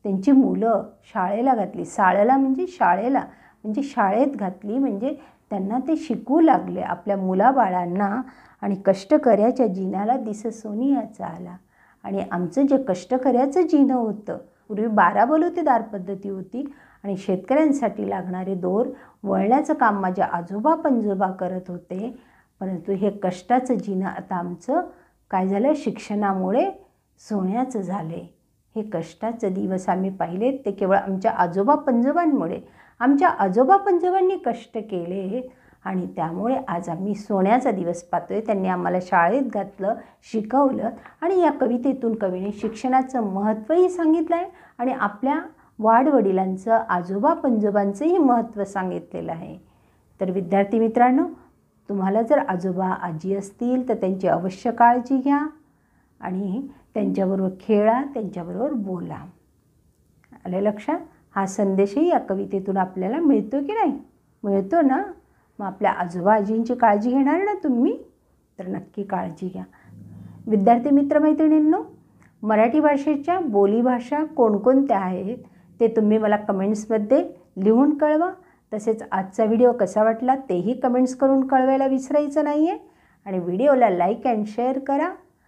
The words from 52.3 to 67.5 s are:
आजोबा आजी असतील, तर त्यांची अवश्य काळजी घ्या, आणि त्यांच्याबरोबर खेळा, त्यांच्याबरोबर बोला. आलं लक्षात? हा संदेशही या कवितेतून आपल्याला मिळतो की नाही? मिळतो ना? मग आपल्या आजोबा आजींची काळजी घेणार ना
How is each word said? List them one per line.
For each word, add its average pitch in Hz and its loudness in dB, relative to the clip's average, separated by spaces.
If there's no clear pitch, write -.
आजोबा 185 -2
आजी 180 -6
असतील, 240 -4
तर 233 0
त्यांची 190 -2
अवश्य 180 -2
काळजी 240 4
घ्या, 277 0
आणि 196 -6
त्यांच्याबरोबर 190 0
खेळा, 220 2
त्यांच्याबरोबर 208 -6
बोला. 180 -6
आलं 180 -4
लक्षात? 208 -2
हा 196 -2
संदेशही 196 0
या 330 4
कवितेतून 196 -4
आपल्याला 185 -2
मिळतो 277 2
की 285 -4
नाही? 392 0
मिळतो 196 0
ना? 277 2
मग 208 -8
आपल्या 190 0
आजोबा 180 0
आजींची 220 0
काळजी 226 4
घेणार 277 2
ना 403 0